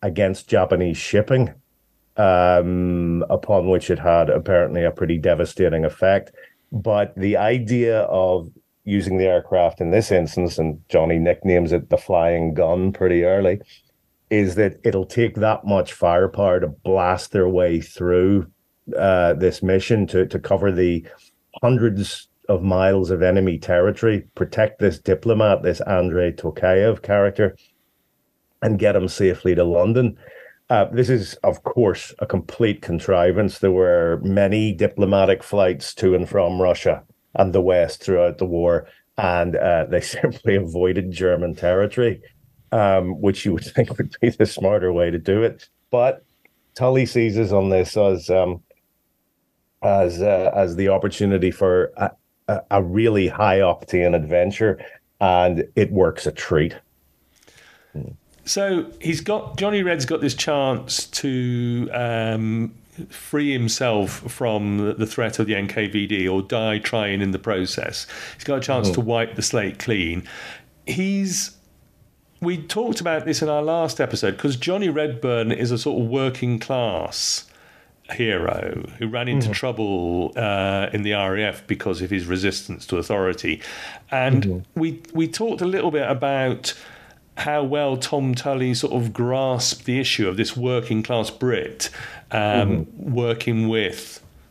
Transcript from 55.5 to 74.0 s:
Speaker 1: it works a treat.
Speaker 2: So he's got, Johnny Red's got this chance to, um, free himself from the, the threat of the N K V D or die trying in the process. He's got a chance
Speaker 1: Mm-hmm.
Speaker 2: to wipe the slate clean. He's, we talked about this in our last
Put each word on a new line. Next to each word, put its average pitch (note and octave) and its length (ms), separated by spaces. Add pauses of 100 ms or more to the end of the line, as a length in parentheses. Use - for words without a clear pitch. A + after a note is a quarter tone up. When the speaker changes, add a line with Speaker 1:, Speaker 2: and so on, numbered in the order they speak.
Speaker 1:
it G#2+ 160
works F2+ 360
a D#2 60
treat. D#2 440 (1700)
Speaker 2:
So G3 460 (100)
he's D#3+ 200
got, - 360
Johnny G3+ 280
Red's E3+ 200
got D#3 160
this C#3+ 140
chance C#3 720
to, B2 880
um, A2+ 800 (340)
free D3 440
himself A2+ 580 (200)
from G#2 480
the, G#2 160
the A2 120
threat A2 320
of G#2+ 80
the G#2+ 80
N G2 120
K G#2+ 200
V G2+ 200
D F#2+ 220
or F#2+ 140
die A2 360
trying G#2 440
in G2 80
the F#2 80
process. - 680 (280)
He's - 100
got C#3 140
a - 20
chance B2 280
Speaker 1:
Mm-hmm. F2+ 60
Speaker 2:
to B2+ 60
wipe A#2 360
the G#2 60
slate G#2 360
clean. F2 460 (640)
He's, F#3+ 680 (840)
we F3 180
talked A3 420
about E3 240
this D#3 160
in D#3 80
our D3 140
last D#3+ 380